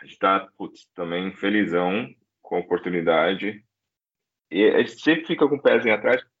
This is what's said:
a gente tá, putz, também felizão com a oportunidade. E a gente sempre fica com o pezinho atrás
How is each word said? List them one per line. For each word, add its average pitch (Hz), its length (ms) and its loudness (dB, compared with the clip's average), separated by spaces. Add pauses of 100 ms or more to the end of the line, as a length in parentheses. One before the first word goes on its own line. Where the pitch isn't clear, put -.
a - 40 -20
gente - 140 -20
tá, 98 380 0
putz, - 380 -16
também 90 420 -6
felizão 98 720 -2 (340)
com - 140 -6
a 87 40 -2
oportunidade. 87 1040 -2 (840)
E 95 180 2
a - 100 2
gente 120 220 -2
sempre 160 260 0
fica 156 220 0
com 143 80 -2
o 139 60 -6
pezinho 123 320 2
atrás 104 280 0 (180)